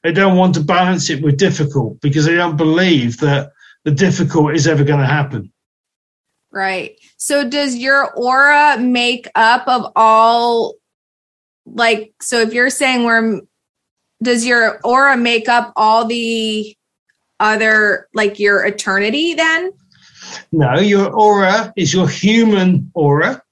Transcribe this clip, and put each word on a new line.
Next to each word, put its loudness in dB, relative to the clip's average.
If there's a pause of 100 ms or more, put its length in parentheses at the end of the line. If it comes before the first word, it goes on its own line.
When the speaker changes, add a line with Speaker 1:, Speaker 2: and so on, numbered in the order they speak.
Speaker 1:
They 0
don't 2
want 2
to -2
balance 0
it -4
with 0
difficult -2
because 0
they 2
don't -2
believe 0
that -2 (320)
the -4
difficult 0
is 0
ever 2
gonna 0
happen. -4 (1000)
Speaker 2:
Right. -6 (180)
So -2
does -4
your 0
aura 2
make -2
up 2
of -2
all, 2 (920)
like, -2 (100)
so -4
if -2
you're 0
saying -2
we're, 0 (840)
does 0
your 0
aura 2
make -2
up 0
all 2
the -4 (640)
other, 0
like, -2
your 2
eternity -2
then? -2 (800)
Speaker 1:
No, 2
your 2
aura 2
is -2
your 0
human 2
aura. 0